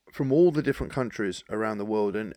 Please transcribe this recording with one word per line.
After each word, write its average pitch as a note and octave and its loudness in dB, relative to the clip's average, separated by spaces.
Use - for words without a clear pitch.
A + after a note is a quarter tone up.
from C3+ -2
all E3+ 8
the D3+ 0
different - -2
countries A2 -4
around G#2+ -2
the G2+ -6
world. G#2+ 0
And, G#2+ -6